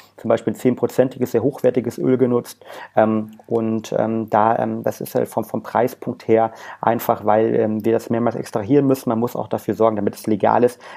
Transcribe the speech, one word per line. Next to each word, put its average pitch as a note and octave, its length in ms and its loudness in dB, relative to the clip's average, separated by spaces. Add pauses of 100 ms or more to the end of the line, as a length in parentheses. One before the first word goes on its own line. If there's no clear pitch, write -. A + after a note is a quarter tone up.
(180)
zum A2+ 120 -6
Beispiel A2+ 240 2
ein - 20 -6
zehnprozentiges, B2 760 0
sehr A#2 120 0
hochwertiges B2 540 0
Öl B2+ 200 2
genutzt. B2 460 0 (320)
Ähm, A2 360 2 (160)
und, A2+ 500 -2
ähm, A2+ 320 -2
da, A2+ 280 2
ähm, A2+ 240 -2
das A2 200 -6
ist - 120 -10
halt A#2+ 140 0
vom, A#2 160 -4
vom A2+ 180 -6
Preispunkt - 680 -2
her A2+ 240 4 (260)
einfach, A#2 460 0
weil, A2 280 4
ähm, A2 300 0
wir A2+ 80 2
das A2+ 180 0
mehrmals A#2 280 -2
extrahieren C3+ 500 0
müssen. C3+ 220 0
Man A2+ 100 0
muss A#2+ 160 -4
auch A#2+ 140 -6
dafür A2 240 -4
sorgen, A2 240 2
damit G#2 180 -2
es - 100 -18
legal A2 380 2
ist, B2 160 0 (180)